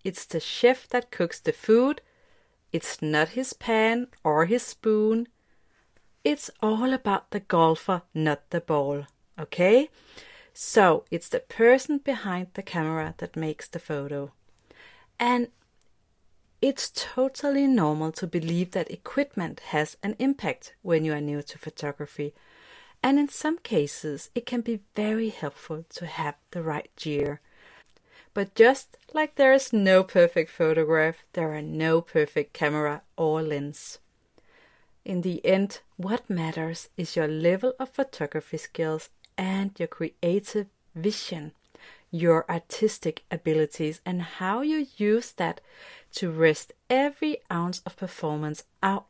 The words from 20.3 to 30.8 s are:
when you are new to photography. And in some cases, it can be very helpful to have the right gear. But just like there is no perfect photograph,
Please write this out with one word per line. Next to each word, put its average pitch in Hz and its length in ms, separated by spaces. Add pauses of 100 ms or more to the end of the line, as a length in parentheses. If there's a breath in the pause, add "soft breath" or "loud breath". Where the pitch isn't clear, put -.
when 165 220
you 156 100
are 147 60
new 147 220
to - 160
photography. 147 760 (680 loud breath)
And 277 160
in 285 100
some 320 300
cases, 147 760
it 233 100
can 247 160
be 226 200 (140)
very 214 360
helpful 160 640
to 175 120
have 151 280 (160)
the 175 120
right 160 340
gear. 147 440 (920 soft breath)
But 196 200
just 247 440 (160)
like 311 220
there 269 180
is 269 180
no 190 320
perfect 175 460
photograph, 160 840